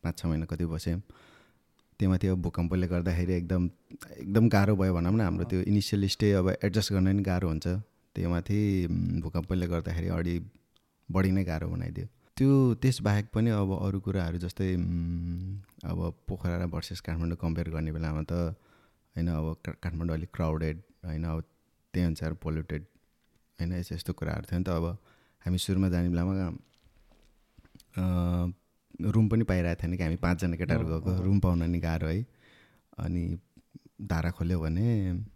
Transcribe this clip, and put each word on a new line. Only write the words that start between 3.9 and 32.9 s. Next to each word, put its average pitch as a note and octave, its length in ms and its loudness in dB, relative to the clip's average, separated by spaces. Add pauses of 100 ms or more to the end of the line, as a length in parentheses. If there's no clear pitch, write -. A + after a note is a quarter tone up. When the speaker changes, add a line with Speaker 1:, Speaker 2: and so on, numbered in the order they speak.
Speaker 1:
एकदम A2 300 4
गाह्रो G2+ 280 6
भयो F#2+ 180 4
भनौँ F2 180 2
न, A2+ 80 4
हाम्रो F2 240 0
Speaker 2:
अँ। E2+ 60 -6
Speaker 1:
त्यो F#2 100 2
इनिसियल G2+ 460 2
स्टे G#2 260 2
अब F#2 320 4
एडजस्ट G2+ 280 0
गर्न F#2+ 160 4
नि G2 140 4
गाह्रो F#2 260 0
हुन्छ। D#2+ 180 -2 (480)
त्यहीमाथि, F#2 720 0
उम्, E2+ 340 0
भूकम्पले E2+ 460 -2
गर्दाखेरि E2+ 420 -2
अलि E2+ 320 -2 (680)
बढी F#2+ 200 4
नै F#2+ 140 2
गाह्रो E2 240 -4
बनाइदियो। E2+ 380 -6 (300)
त्यो, C3+ 380 6
त्यसबाहेक G#2+ 600 2
पनि A2+ 160 4
अब G2 320 2
अरू G2 180 0
कुराहरू F2+ 380 -2
जस्तै, F#2 360 -2
उम्, F2 840 -2 (260)
अब E2+ 300 -4 (140)
पोखरा F2 360 -4
र - 20 -2
भर्सेस E2+ 340 -8
काठमाडौँ E2 360 -4
कम्पेयर E2 340 -2
गर्ने D#2+ 220 -4
बेलामा D#2 300 -4
त, D#2 100 -6 (840)
होइन, E2 120 0
अब D#2+ 360 -2
का-, - 180 -8
काठमाडौँ E2 340 -4
अलिक D#2+ 180 -6
क्राउडेड, D#2+ 480 -2 (220)
होइन, D#2+ 200 -4
अब D#2+ 200 -4 (500)
त्यही F2+ 120 2
अनुसार D#2+ 260 -2
पोल्युटेड, D#2+ 500 -6 (800)
होइन, E2+ 120 -2
यस्तो, F2 220 -6
यस्तो E2 180 -6
कुराहरू D#2 300 -4
थियो - 160 -4
नि F2+ 60 0
त। - 40 -4
अब E2+ 300 -2 (460)
हामी F#2 140 0
सुरुमा F#2+ 300 2
जाने F2 200 2
बेलामा, F2+ 400 0 (1500)
अ, F2 540 0 (480)
रुम G#2 280 4
पनि A2+ 140 2
पाइरहेको F2 400 0
थिएन F2 140 -2
कि, F#2 60 -2
हामी E2 140 0
पाँचजना E2+ 400 0
केटाहरू D#2+ 300 0
Speaker 2:
अँ, D#2+ 140 -2
Speaker 1:
गएको, F#2 100 -2
Speaker 2:
अँ। F#2 120 0
Speaker 1:
रुम G2 180 4
पाउन E2+ 300 2
नि F2 100 0
गाह्रो E2 280 -2
है। G2 180 -2 (720)